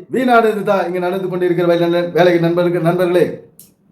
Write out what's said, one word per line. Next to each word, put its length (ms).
வீணானது 460
தான் 160
இங்க 180
நடந்து 240
கொண்டிருக்கிற 400
வேலை, 160
நண்ப-, 320
வேலை 160
நண்பர்களுக்கு, 420
நண்பர்களே, 340